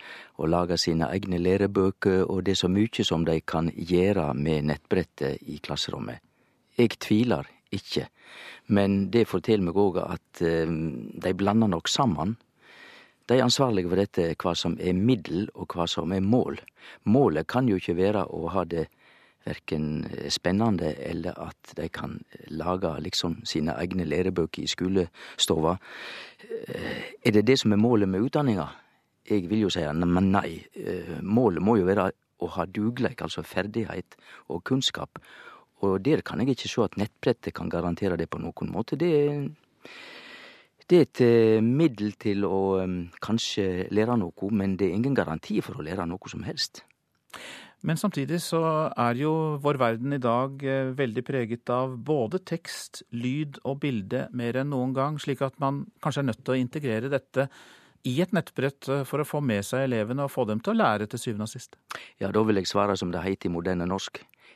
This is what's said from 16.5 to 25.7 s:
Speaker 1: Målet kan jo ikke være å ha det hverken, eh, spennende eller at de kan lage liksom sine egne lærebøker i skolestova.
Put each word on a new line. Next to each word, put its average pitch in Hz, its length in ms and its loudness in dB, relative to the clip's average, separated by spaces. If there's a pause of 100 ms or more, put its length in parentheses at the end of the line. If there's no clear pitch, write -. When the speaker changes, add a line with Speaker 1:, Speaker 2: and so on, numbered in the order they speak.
Speaker 1:
Målet 101 380 4
kan 127 200 2
jo 98 120 2
ikke 85 180 -2
være 98 320 2
å 82 240 -6
ha 95 100 0
det 82 240 -2 (580)
hverken, 76 600 -4
eh, - 240 -8
spennende 92 680 0
eller 82 400 -6
at - 380 -14
de 80 140 -6
kan - 340 -10 (260)
lage 87 400 -2 (120)
liksom 80 440 -4
sine 80 320 -2
egne 90 280 -2
lærebøker 85 580 -2
i - 60 -4
skolestova. 87 1080 0 (880)